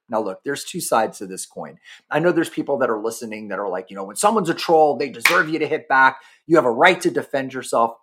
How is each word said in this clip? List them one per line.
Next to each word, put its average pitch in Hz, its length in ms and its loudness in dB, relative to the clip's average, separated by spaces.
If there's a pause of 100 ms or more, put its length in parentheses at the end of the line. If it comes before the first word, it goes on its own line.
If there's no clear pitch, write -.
Now, 110 100 -2
look, 95 240 -6
there's 143 200 -6
two - 180 -10
sides 110 380 0
to 101 80 -10
this 92 180 -12
coin. 78 320 -16 (320)
I 147 80 -2
know 170 140 2
there's 160 180 -2
people 139 300 -4
that 123 100 0
are 110 100 -4
listening 107 500 -8
that 95 100 -6
are 101 100 -6
like, 92 220 -8
you 98 40 -16
know, 98 80 -10
"When 101 120 -14
someone's 202 340 2
a 160 60 -2
troll, 156 420 4
they 139 120 -4
deserve 156 380 2
you 156 120 -4
to 151 80 -2
hit 147 200 -6
back. 131 360 4 (240)
You 160 80 4
have 147 100 6
a 120 60 2
right 175 300 4
to 165 100 0
defend 131 420 -6
yourself." 120 500 -2